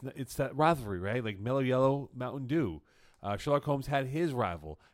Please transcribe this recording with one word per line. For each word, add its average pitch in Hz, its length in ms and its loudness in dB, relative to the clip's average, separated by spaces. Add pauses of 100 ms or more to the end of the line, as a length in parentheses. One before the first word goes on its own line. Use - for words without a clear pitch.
n-, 131 120 -10
it's 131 200 -8
that 135 200 -2
rivalry, 135 440 2
right? 110 240 -2
Like 107 160 -4
Mellow 123 200 0
Yellow, 135 540 4
Mountain 123 340 -6
Dew. 117 340 0 (420)
Uh, 101 140 -2
Sherlock 143 260 2
Holmes 143 240 -2
had 139 200 0
his 151 260 0
rival, 85 460 -2 (140)